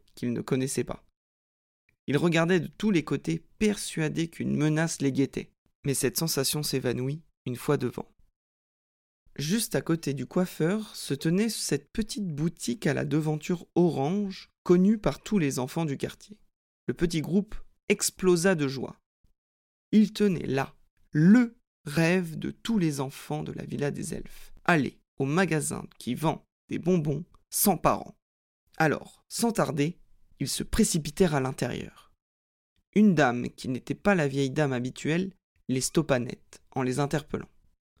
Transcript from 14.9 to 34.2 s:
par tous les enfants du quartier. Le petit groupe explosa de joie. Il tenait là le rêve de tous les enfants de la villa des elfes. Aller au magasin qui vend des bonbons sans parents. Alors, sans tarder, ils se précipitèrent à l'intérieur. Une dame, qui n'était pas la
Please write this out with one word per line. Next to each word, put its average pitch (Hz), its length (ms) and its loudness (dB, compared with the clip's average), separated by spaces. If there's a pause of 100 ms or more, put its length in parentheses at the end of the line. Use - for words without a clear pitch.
par - 240 -2
tous - 160 0
les 135 220 0
enfants 160 260 -2
du 139 120 -4
quartier. - 420 -10 (480)
Le 131 80 -2
petit 170 260 0
groupe 170 320 0 (360)
explosa 180 640 2
de 147 120 0
joie. 131 320 -8 (920)
Il 214 200 6
tenait 185 360 0
là 135 280 -2 (360)
le 226 440 8 (300)
rêve 165 540 0
de 139 100 -6
tous 220 300 -2
les 147 220 0
enfants 151 420 -6
de 143 80 -8
la - 140 -10
villa 143 260 -2
des - 240 -8
elfes. - 360 -14 (140)
Aller 160 340 2 (200)
au 135 60 0
magasin 156 600 0 (140)
qui 240 160 -6
vend 156 280 -2 (260)
des - 100 -6
bonbons 156 440 0 (280)
sans 180 260 2
parents. - 380 0 (640)
Alors, - 500 -2
sans 233 240 -2
tarder, 151 480 0 (400)
ils 135 80 -4
se - 160 -4
précipitèrent 165 720 0
à 135 60 0
l'intérieur. - 720 -6 (840)
Une 202 180 8
dame, 123 360 2
qui - 180 -12
n'était 127 260 -4
pas 202 220 2
la 147 140 2